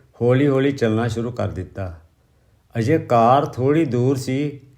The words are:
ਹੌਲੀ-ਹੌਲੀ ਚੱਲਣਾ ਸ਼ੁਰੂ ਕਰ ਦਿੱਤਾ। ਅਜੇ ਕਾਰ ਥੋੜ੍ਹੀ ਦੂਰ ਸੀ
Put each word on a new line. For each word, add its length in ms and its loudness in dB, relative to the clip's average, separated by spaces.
ਹੌਲੀ-ਹੌਲੀ 500 2
ਚੱਲਣਾ 360 0
ਸ਼ੁਰੂ 240 -4
ਕਰ 160 -4
ਦਿੱਤਾ। 520 -10
ਅਜੇ 200 2
ਕਾਰ 480 4
ਥੋੜ੍ਹੀ 400 0
ਦੂਰ 320 0
ਸੀ 420 -4